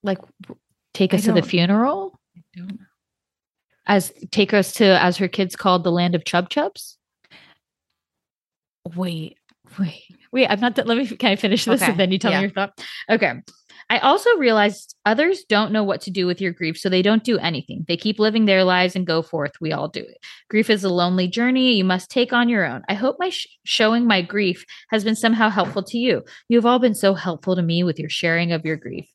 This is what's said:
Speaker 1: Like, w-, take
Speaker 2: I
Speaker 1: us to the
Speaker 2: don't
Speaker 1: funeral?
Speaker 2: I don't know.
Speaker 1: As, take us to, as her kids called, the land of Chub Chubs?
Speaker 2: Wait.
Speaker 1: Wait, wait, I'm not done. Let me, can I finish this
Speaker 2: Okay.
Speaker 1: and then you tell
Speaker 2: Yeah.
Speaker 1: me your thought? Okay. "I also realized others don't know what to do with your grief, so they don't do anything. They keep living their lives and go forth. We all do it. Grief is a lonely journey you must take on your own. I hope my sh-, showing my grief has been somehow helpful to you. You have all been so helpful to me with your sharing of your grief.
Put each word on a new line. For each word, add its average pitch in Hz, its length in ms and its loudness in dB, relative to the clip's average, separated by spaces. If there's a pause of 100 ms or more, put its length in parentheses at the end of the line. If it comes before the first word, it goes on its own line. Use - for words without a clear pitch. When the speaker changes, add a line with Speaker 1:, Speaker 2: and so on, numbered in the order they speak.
Speaker 1:
Like, 196 180 -4 (200)
w-, - 180 -20 (360)
take 185 180 0
Speaker 2:
I - 60 2
Speaker 1:
us 208 60 -2
to 214 80 2
the 170 100 4
Speaker 2:
don't - 80 -6
Speaker 1:
funeral? 196 680 0 (160)
Speaker 2:
I 175 60 -20 (160)
don't 180 120 -14 (120)
know. 196 60 -20 (1000)
Speaker 1:
As, 190 260 2 (180)
take 208 240 2
us 202 200 2
to, 226 100 2 (180)
as 175 140 2
her 196 100 -2
kids 185 300 -4
called, 180 280 0
the 180 60 0
land 175 240 0
of 160 100 0
Chub 180 240 -2
Chubs? - 480 -6 (2000)
Speaker 2:
Wait. 170 420 -8 (420)
Speaker 1:
Wait, 185 240 -6 (300)
wait, 254 160 2
I'm 202 100 2
not 240 160 0
done. 269 140 -2
Let 233 100 0
me, 269 80 -2
can 233 240 0
I 196 60 2
finish 202 280 0
this 226 160 2
Speaker 2:
Okay. 175 120 2
Speaker 1:
and 175 80 -2
then 185 100 2
you 190 80 0
tell 196 140 0
Speaker 2:
Yeah. 156 60 2
Speaker 1:
me 196 80 0
your 202 40 -4
thought? 196 260 -6 (320)
Okay. 202 260 0 (540)
"I 233 100 0
also 403 380 2
realized 220 600 0 (100)
others 311 380 0
don't 214 260 0
know 214 140 0
what 196 180 -2
to - 80 -10
do 180 160 -2
with 180 140 -2
your 185 120 -2
grief, 165 240 -6
so - 120 -4
they 185 140 2
don't 214 200 4
do 226 160 0
anything. 160 480 -6
They 170 100 -2
keep 208 220 -4
living 214 280 2
their 190 180 4
lives 180 320 2
and 185 100 -4
go 165 160 0
forth. 147 380 -6
We 156 120 -6
all 147 140 -4
do - 140 -10
it. - 180 -18 (300)
Grief 220 220 0
is 208 120 0
a 196 60 -2
lonely 180 400 0
journey 254 460 0
you 190 100 2
must 180 260 -2
take 247 220 0
on 240 160 2
your 214 160 2
own. 131 240 -6
I 190 60 -2
hope 254 260 -2
my 359 100 -2
sh-, - 160 -10 (180)
showing 233 440 0
my 196 140 2
grief 190 420 -4 (260)
has 214 140 -2
been 220 120 0
somehow 226 340 2
helpful 185 340 -2
to 240 140 -8
you. 233 260 0 (240)
You 233 100 4
have 226 80 2
all 247 140 4
been 226 160 2
so 196 180 2
helpful 180 400 -4
to 180 80 -2
me 170 220 0
with 160 160 -2
your 156 100 -8
sharing 170 400 -2
of 165 140 -4
your 156 120 -4
grief. - 380 -12